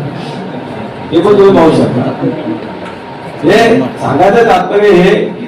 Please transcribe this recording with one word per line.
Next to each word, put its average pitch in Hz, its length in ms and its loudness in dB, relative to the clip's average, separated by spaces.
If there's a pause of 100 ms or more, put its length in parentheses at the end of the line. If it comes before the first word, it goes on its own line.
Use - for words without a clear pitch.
(1160)
हे 170 60 2
पण 202 160 4
तुम्ही 196 180 6
पाहू 160 160 4
शकता. 127 560 -2 (1160)
हे 226 360 4
सांगायचं 214 680 2
तात्पर्य 202 400 2
हे 180 360 4
की - 220 -10